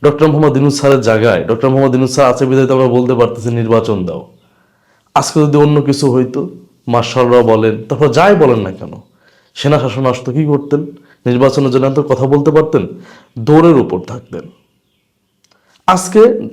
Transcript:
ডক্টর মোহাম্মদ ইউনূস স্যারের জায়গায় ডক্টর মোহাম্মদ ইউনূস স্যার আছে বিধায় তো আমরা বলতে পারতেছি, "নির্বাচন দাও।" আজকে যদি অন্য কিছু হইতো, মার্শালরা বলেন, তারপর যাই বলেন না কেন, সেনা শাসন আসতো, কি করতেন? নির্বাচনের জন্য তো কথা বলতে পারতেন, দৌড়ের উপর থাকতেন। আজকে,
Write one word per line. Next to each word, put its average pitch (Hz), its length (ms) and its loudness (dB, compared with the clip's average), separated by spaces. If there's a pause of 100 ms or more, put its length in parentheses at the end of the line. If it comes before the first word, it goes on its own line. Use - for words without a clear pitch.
ডক্টর 147 240 2
মোহাম্মদ 147 300 2
ইউনূস 139 220 0
স্যারের 139 220 2
জায়গায় 107 460 0
ডক্টর 117 220 -2
মোহাম্মদ 131 260 2
ইউনূস 127 180 -2
স্যার 143 140 2
আছে 123 180 0
বিধায় 131 220 0
তো 131 60 -2
আমরা 131 140 2
বলতে 123 260 0
পারতেছি, 117 360 -2
"নির্বাচন 113 560 -2
দাও।" 78 260 -12 (800)
আজকে 143 280 -2
যদি 147 160 2
অন্য 147 240 2
কিছু 139 320 0
হইতো, 127 360 -4 (380)
মার্শালরা 120 540 2
বলেন, 110 480 0
তারপর 143 180 0
যাই 165 280 2
বলেন 135 240 2
না 95 120 -6
কেন, - 200 -16 (640)
সেনা 147 260 0
শাসন 127 260 -4
আসতো, 127 260 -4
কি 151 140 -2
করতেন? 147 400 -2 (400)
নির্বাচনের 131 460 0
জন্য 131 200 0
তো 143 120 -2
কথা 131 220 -2
বলতে 143 260 0
পারতেন, 147 360 0 (520)
দৌড়ের 156 360 4
উপর 104 240 -2
থাকতেন। 101 420 -14 (1500)
আজকে, 214 640 2